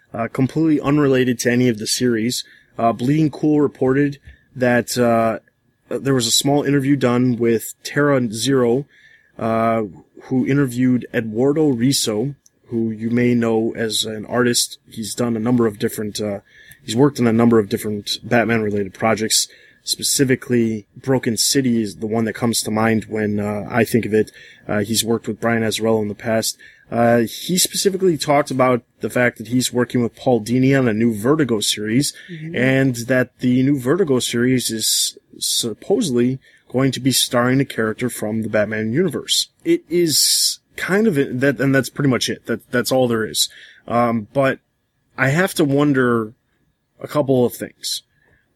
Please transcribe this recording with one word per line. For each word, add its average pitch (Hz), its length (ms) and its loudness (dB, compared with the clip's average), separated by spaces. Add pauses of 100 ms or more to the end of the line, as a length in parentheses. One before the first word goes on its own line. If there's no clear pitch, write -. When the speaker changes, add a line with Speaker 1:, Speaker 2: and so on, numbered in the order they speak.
(120)
Speaker 1:
uh, 113 160 -6
completely 147 540 0
unrelated 135 580 2
to 120 120 2
any 123 180 4
of 113 80 0
the 107 100 -8
series. 120 560 0 (340)
Uh, 113 160 2
Bleeding 143 360 2
Cool 151 320 2
reported 139 580 0 (360)
that, 123 420 2
uh, 113 420 2 (500)
there 131 260 -2
was 120 100 0
a 113 60 -2
small 139 320 2
interview 139 320 2
done 123 420 2
with 117 460 0
Terra 143 480 0
Zero, 123 540 0 (520)
uh, 113 460 0 (400)
who 127 240 0
interviewed 127 680 2
Eduardo 131 580 0
Risso, 123 640 0 (320)
who 113 240 -2
you 110 180 -6
may 123 260 2
know 113 400 0
as 104 300 -4
an 110 200 -10
artist. - 540 0 (100)
He's 104 240 -10
done 120 220 -2
a 110 40 -4
number 120 280 2
of 104 120 -4
different, 107 400 -6
uh, 104 200 -4 (440)
he's 110 120 -8
worked 139 240 4
on 123 80 2
a 113 60 4
number 117 260 6
of 101 100 -2
different 107 540 -6
Batman-related 107 680 0
projects. 110 540 -2 (360)
Specifically, 120 1120 -2
Broken 123 400 -2
City 120 460 0
is 98 160 -6
the 110 100 -8
one 113 160 -2
that 107 100 -4
comes 113 300 -2
to 113 80 -6
mind 110 340 2
when, 104 340 -4
uh, 104 300 -6
I 117 140 2
think 110 220 0
of 104 80 -2
it. 107 180 2 (340)
Uh, 104 140 -2
he's 104 240 -2
worked 113 240 -4
with 110 140 -8
Brian 113 200 0
Azzarello 110 400 0
in 104 60 -4
the 101 80 -6
past. 113 420 -4 (320)
Uh, 117 300 2
he 135 380 -4
specifically 185 600 0
talked 143 320 0
about 127 340 2 (180)
the 113 80 -6
fact 123 300 0
that 107 100 -12
he's 123 240 -2
working 123 280 0
with 117 140 -2
Paul 123 260 0
Dini 127 360 2
on 131 100 2
a 110 60 2
new 113 200 2
Vertigo 117 460 0
series, 110 540 -2 (160)
Speaker 2:
Mm-hmm. 165 260 -12
Speaker 1:
and 131 400 2 (120)
that 127 320 0
the 127 220 2
new 143 160 2
Vertigo 135 420 0
series 120 520 0
is - 460 -4 (200)
supposedly 127 1000 -2 (300)
going 131 220 2
to 120 80 -8
be 131 120 0
starring 123 480 2
a 139 60 2
character 110 440 -4
from 110 320 -6
the 107 80 -6
Batman 110 440 -2
universe. 143 560 -2 (160)
It 170 240 0
is - 720 0 (160)
kind 202 320 0
of 165 100 2
a, 139 80 2
that, 127 340 0
and 139 160 2
that's 131 140 0
pretty 143 200 0
much 117 200 0
it. 101 160 -8
That, - 260 -6
that's 120 200 -2
all 131 160 2
there 113 180 0
is. - 240 -4 (380)
Um, 117 440 0
but 135 280 0 (580)
I 131 120 2
have 180 260 0
to 165 100 2
wonder 131 680 2 (680)
a 139 60 -10
couple 131 380 2
of 113 80 -2
things. - 500 -10 (520)